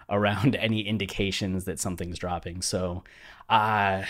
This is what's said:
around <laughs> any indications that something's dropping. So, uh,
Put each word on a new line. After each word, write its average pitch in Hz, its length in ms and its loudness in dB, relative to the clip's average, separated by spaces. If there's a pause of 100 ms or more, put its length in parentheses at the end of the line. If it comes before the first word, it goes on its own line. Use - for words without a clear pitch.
(100)
around 104 460 2
<laughs> - 0 -
any 110 240 0
indications 98 840 -2
that 85 140 -6
something's 87 400 -6
dropping. 87 440 -6
So, 90 420 -2 (440)
uh, 104 600 4